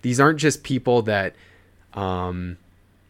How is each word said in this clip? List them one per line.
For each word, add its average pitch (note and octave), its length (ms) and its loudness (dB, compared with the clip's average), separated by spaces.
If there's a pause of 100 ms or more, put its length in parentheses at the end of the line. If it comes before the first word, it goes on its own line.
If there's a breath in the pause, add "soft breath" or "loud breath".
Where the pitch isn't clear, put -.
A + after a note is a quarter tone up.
these B2 160 -2
aren't D3+ 200 4
just D3 240 0
people B2 380 0
that, G2+ 340 -2 (600 soft breath)
um, F2+ 640 -6 (520)